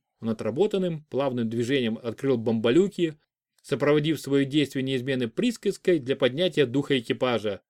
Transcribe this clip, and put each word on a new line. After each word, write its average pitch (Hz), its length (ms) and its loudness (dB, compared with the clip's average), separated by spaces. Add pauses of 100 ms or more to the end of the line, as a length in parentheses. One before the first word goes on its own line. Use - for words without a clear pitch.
(200)
он 113 100 -6
отработанным, 156 800 -2
плавным 123 400 -2
движением 117 540 0
открыл 120 340 -2
бомболюки, 127 800 2 (440)
сопроводив 147 580 2
своё 139 240 2
действие 139 400 0
неизменной 131 460 -2
присказкой 196 680 -2
для 131 180 -4
поднятия 143 480 2
духа 135 340 0
экипажа. 110 720 -2